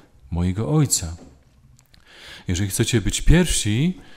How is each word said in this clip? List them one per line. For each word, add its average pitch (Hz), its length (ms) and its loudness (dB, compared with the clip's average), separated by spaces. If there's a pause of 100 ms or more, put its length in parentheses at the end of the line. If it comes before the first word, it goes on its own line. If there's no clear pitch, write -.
(300)
mojego 90 400 -2
Ojca. 120 460 0 (1300)
Jeżeli 95 220 -2
chcecie 113 300 0
być 95 200 -2
pierwsi, 156 800 2 (160)